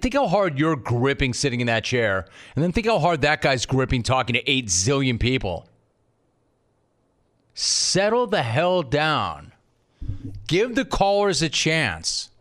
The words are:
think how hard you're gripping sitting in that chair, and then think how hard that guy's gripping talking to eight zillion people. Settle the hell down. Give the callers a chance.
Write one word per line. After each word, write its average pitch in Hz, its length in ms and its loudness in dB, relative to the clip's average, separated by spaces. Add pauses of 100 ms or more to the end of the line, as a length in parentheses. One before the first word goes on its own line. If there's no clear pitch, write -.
think 247 140 -2
how 277 120 2
hard 185 320 2
you're 156 180 2
gripping 131 560 0
sitting 123 280 -2
in 123 80 0
that 113 160 0
chair, 104 420 0 (280)
and - 80 0
then 175 100 2
think 220 140 0
how 226 120 2
hard 165 240 2
that 147 180 2
guy's 135 260 0
gripping 127 360 0
talking 127 320 0
to 123 160 0
eight 131 160 0
zillion 127 520 0
people. 107 480 -2 (1900)
Settle 220 720 0
the 190 160 0
hell 160 400 0
down. 120 720 -2 (920)
Give 220 280 0
the 262 100 0
callers 202 560 2
a 165 80 0
chance. 135 840 -2 (100)